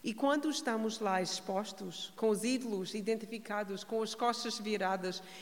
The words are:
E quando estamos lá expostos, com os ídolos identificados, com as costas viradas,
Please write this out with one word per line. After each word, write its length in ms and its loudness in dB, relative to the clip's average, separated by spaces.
E 120 -2
quando 340 4
estamos 500 0
lá 220 2
expostos, 920 -4
com 140 4
os 140 4
ídolos 520 0
identificados, 880 -2
com 180 0
as 140 -2
costas 420 0
viradas, 640 0